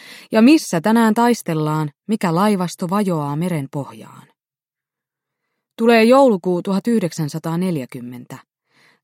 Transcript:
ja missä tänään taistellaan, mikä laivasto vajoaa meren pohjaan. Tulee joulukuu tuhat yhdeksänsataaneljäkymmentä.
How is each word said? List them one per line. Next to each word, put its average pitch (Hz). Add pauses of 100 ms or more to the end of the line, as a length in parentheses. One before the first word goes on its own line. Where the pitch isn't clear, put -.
(320)
ja 220
missä 262
tänään 220
taistellaan, 156 (180)
mikä 202
laivasto 185
vajoaa 170
meren 160
pohjaan. - (1500)
Tulee 226
joulukuu 226
tuhat 196
yhdeksänsataaneljäkymmentä. 156 (640)